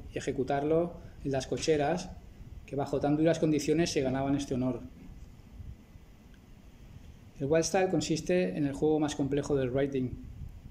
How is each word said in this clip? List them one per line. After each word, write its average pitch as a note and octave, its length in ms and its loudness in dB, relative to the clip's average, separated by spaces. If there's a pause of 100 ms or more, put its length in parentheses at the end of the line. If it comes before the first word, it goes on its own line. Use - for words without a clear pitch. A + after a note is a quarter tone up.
(120)
y - 60 -6
ejecutarlo C#3+ 720 0 (320)
en C#3 80 0
las C3+ 140 -2
cocheras, D3+ 640 0 (540)
que C3+ 120 -6
bajo C3+ 240 0
tan D3 160 4
duras D#3+ 220 4
condiciones D#3 520 4
se D#3 80 0
ganaban C3+ 360 2
este C#3 180 -2
honor. B2+ 260 0 (2500)
El C#3+ 60 -2
wild D#3+ 180 4
style F#3+ 240 4
consiste F3+ 680 0
en D3 100 2
el C3+ 60 -2
juego D3+ 260 2
más D3 160 0
complejo C#3+ 400 0
del C3 160 2
writing. C3+ 380 0 (600)